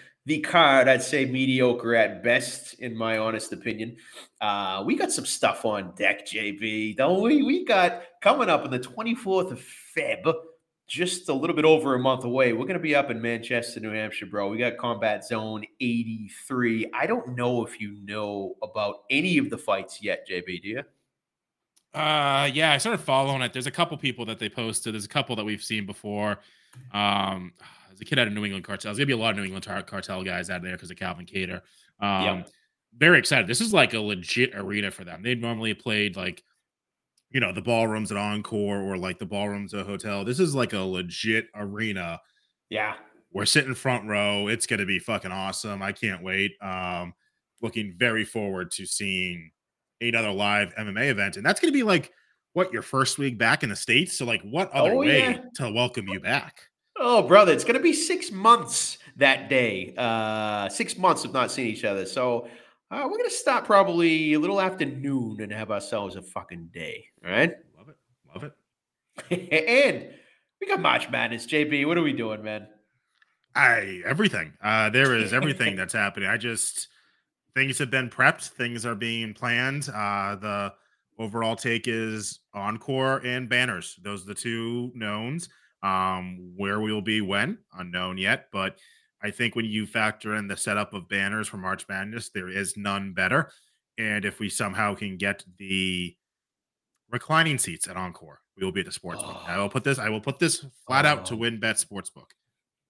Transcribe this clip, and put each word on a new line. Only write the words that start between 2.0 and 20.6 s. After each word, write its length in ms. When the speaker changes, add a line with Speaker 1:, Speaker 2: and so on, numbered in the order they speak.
Speaker 1:
best, 520
in 220
my 220
honest 340
opinion. 440
Uh, 460
we 100
got 160
some 140
stuff 380
on 320
deck, 300
J 260
B, 420
don't 280
we? 200
We 220
got 380
coming 280
up 160
on 60
the 80
twenty-fourth 760
of 80
Feb, 360
just 380
a 20
little 240
bit 80
over 300
a 40
month 260
away. 280
We're 140
gonna 120
be 160
up 160
in 120
Manchester, 580
New 120
Hampshire, 340
bro. 240
We 80
got 180
Combat 480
Zone 400
eighty-three. 1120
I 140
don't 280
know 300
if 160
you 240
know 580
about 460
any 300
of 100
the 80
fights 460
yet, 240
J 200
B, 140